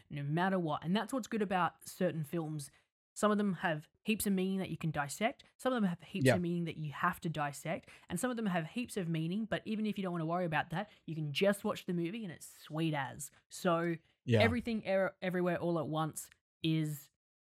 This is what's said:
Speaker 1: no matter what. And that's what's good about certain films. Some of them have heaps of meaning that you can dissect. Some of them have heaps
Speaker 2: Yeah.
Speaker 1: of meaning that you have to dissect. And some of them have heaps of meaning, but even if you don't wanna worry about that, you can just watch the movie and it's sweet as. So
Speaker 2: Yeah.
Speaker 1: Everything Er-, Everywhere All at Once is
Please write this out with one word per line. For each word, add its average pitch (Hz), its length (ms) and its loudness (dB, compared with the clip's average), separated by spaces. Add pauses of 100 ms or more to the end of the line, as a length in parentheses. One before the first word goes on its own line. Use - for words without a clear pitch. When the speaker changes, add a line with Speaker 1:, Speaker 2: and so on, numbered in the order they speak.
(100)
Speaker 1:
no 143 120 -6
matter 175 360 2
what. 156 260 0
And 180 120 2
that's 220 160 -2
what's 254 160 0
good 220 140 0
about 185 320 2 (100)
certain 160 400 0
films. 156 460 -4 (460)
Some 214 140 4
of 208 80 4
them 202 240 2
have 160 240 -2 (160)
heaps 214 240 0
of 208 60 2
meaning 190 260 2
that 185 120 -4
you 156 60 -6
can 160 140 -2
dissect. 147 540 -2 (120)
Some 262 160 0
of 254 80 0
them 196 80 4
have 175 140 -2
heaps 156 240 0
Speaker 2:
Yeah. 127 80 8
Speaker 1:
of 180 60 2
meaning 175 240 0
that 165 120 -6
you 151 160 -6
have 175 280 -2
to 175 80 -4
dissect. 151 600 -4 (220)
And 175 80 -4
some 254 140 -2
of 226 40 -4
them 226 100 -2
have 175 200 0
heaps 240 300 -6
of 175 120 -2
meaning, 165 400 -2
but 170 160 -2
even 214 220 -2
if 202 100 -2
you 202 60 -4
don't 185 80 -2
wanna 165 160 -2
worry 175 200 0
about 151 240 0
that, 190 200 -4 (160)
you 160 80 -6
can 151 180 -4
just 196 300 4
watch 208 240 -2
the 185 60 -2
movie 175 320 -2
and 170 80 -8
it's - 160 -14 (160)
sweet 156 300 0
as. 127 360 -4 (200)
So 170 460 2 (280)
Speaker 2:
Yeah. 120 160 6
Speaker 1:
Everything 226 480 2
Er-, 190 340 2
Everywhere 180 360 2
All 170 200 2
at 143 80 0
Once 156 420 -2 (360)
is 156 440 0 (480)